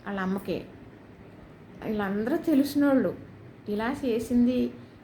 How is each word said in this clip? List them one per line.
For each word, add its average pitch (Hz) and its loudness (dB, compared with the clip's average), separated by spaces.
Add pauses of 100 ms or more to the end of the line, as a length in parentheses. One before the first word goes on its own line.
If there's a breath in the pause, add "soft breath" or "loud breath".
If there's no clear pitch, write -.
వాళ్ళ 101 -6
అమ్మకి 101 -2 (1300)
వీళ్ళందరూ 214 -2
తెలిసినోళ్ళు. 285 2 (580)
ఇలా 208 -2 (160)
చేసింది, 247 2 (440 loud breath)